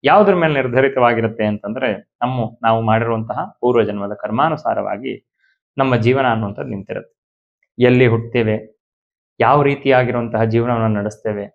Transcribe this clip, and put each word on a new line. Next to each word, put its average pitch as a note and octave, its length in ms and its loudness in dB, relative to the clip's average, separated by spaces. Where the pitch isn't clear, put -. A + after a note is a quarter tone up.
ಯಾವುದ್ರ F#3+ 380 6
ಮೇಲೆ D#3+ 160 2
ನಿರ್ಧರಿತವಾಗಿರುತ್ತೆ A#2+ 920 0
ಅಂತಂದ್ರೆ A2 360 -6
ನಮ್ಮ, B2 220 -4
ನಾವು A2+ 140 2
ಮಾಡಿರುವಂತಹ A#2 500 0
ಪೂರ್ವಜನ್ಮದ G#2 600 0
ಕರ್ಮಾನುಸಾರವಾಗಿ A2 920 -4
ನಮ್ಮ C3+ 160 0
ಜೀವನ C3 280 2
ಅನ್ನುವಂಥದ್ದು A2 420 -6
ನಿಂತಿರುತ್ತೆ. - 380 -12
ಎಲ್ಲಿ B2+ 260 6
ಹುಟ್ತೇವೆ, A2+ 420 -2
ಯಾವ A#2+ 180 4
ರೀತಿಯಾಗಿರುವಂತಹ A#2+ 720 0
ಜೀವನವನ್ನು A2+ 460 0
ನಡೆಸ್ತೇವೆ G#2 440 -6